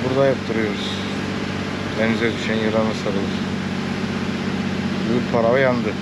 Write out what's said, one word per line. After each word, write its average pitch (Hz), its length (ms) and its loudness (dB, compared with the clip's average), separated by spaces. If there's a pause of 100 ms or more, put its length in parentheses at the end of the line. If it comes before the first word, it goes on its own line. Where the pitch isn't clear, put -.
Burada 131 240 4
yaptırıyoruz. 110 640 0 (1080)
Denize 110 380 2
düşen 110 180 -2
yılana 110 380 2 (100)
sarılır. 98 300 0 (1800)
Bu 120 280 2
para 117 220 4
yandı. 123 300 2 (120)